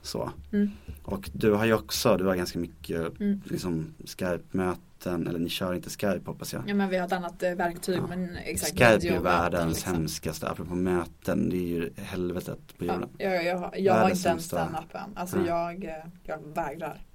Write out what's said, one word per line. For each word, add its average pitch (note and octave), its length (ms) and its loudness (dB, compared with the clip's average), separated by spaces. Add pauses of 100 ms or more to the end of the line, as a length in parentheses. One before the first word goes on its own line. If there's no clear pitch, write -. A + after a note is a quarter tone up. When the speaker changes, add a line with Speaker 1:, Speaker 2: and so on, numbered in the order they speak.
Speaker 1:
så. - 280 -6 (220)
Speaker 2:
Mm. G#3 180 2 (320)
Speaker 1:
Och - 300 -6
du A2 200 4
har G#2 120 4
ju A2+ 100 6
också, G#2+ 420 4
du F2+ 80 0
har F#2+ 120 4
ganska F2+ 220 -2
mycket - 640 -4
Speaker 2:
Mm. G2+ 240 2
Speaker 1:
liksom D#2+ 500 -2 (120)
Skype-möten, F2+ 1200 -2
eller E2+ 120 -2
ni E2+ 100 0
kör F2+ 260 -2
inte F2+ 160 -6
Skype, F#2+ 340 0
hoppas - 280 -8
jag. B2 140 -6
Speaker 2:
Ja, G3+ 80 -2
men G3 140 2
vi F#3 100 0
har F3 80 0
ett F#3 60 -2
annat, F3 300 -4
eh, F3+ 120 0
verktyg, F3 440 -2
Speaker 1:
Ja. - 80 -2
Speaker 2:
men F3+ 300 -4
exakt, - 360 -4
Speaker 1:
Skype B2+ 120 6
är A#2 80 12
ju G2+ 60 8
Speaker 2:
videomöten, F2+ 260 2
Speaker 1:
världens E2+ 500 4
Speaker 2:
liksom. F2+ 200 -2
Speaker 1:
hemskaste, D#2 540 -2
apropå F2 260 -6
möten, F2 760 0
det F2+ 60 0
är F2+ 120 0
ju E2+ 280 -2
helvetet F2+ 840 -6
på F2 60 -4
Speaker 2:
Ja, - 100 0
Speaker 1:
jorden. F3+ 140 -4 (100)
Speaker 2:
jag, F#3+ 160 0 (100)
jag, - 0 -
jag F#3 480 2
har F#3 80 8
Speaker 1:
Världens F#3 180 6
Speaker 2:
inte F3 100 2
ens E3 140 2
Speaker 1:
sämsta. E3+ 220 -2
Speaker 2:
den E3 100 -4
appen. - 400 -8
Alltså F3+ 240 -4
Speaker 1:
Ja. E3+ 340 0
Speaker 2:
jag, F#3 120 -8
eh, D#3+ 200 -10 (200)
jag D#3 140 -6 (160)
vägrar. D#3 480 -4 (120)